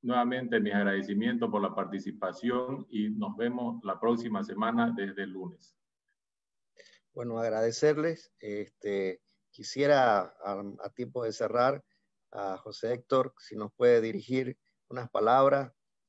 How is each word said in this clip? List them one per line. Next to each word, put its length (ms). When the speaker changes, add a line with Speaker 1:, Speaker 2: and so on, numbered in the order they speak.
Speaker 1:
Nuevamente 580
mis 140
agradecimientos 720
por 140
la 120
participación 1160
y 200
nos 260
vemos 480
la 140
próxima 440
semana 520
desde 280
el 80
lunes. 460
Speaker 2:
Bueno, 240
agradecerles. 1000
Este, 840
quisiera, 680
a, 420
a 80
tiempo 340
de 80
cerrar, 520
a 280
José 340
Héctor, 460
si 180
nos 160
puede 280
dirigir 560
unas 220
palabras. 600